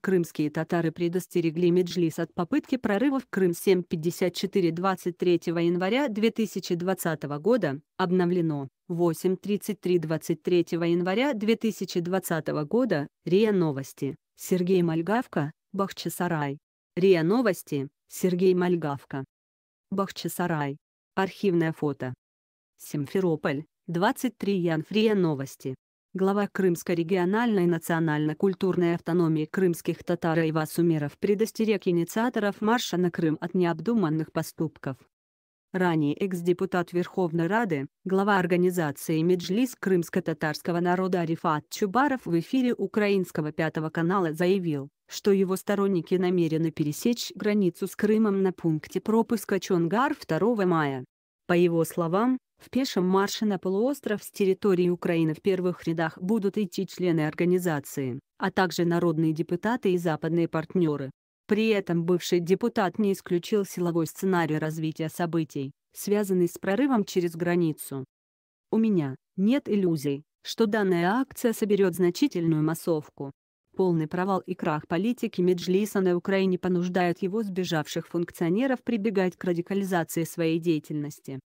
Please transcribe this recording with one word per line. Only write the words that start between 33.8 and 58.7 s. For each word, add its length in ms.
поступков. 640
Ранее 400
экс-депутат 800
Верховной 540
Рады, 400
глава 320
организации 840
Меджлис 580
крымско-татарского 1000
народа 400
Арифат 480
Чубаров 560
в 140
эфире 340
украинского 800
Пятого 380
канала 420
заявил, 560
что 220
его 240
сторонники 580
намерены 560
пересечь 640
границу 520
с 80
Крымом 480
на 120
пункте 480
пропуска 580
Чонгар 580
второго 460
мая. 400
По 60
его 320
словам, 540
в 120
пешем 360
марше 380
на 140
полуостров 680
с 60
территории 580
Украины 460
в 80
первых 440
рядах 320
будут 380
идти 300
члены 420
организации, 880
а 120
также 360